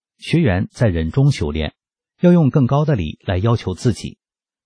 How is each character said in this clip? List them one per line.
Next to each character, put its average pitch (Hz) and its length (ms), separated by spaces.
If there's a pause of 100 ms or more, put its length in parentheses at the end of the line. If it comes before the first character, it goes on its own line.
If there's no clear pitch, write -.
(180)
学 - 200
员 110 320
在 - 180
忍 80 220
中 139 220
修 76 180
炼， 76 240 (460)
要 175 120
用 160 180
更 139 160
高 143 180
的 151 100
理 82 300
来 92 140
要 113 180
求 92 180
自 113 180
己， - 260 (480)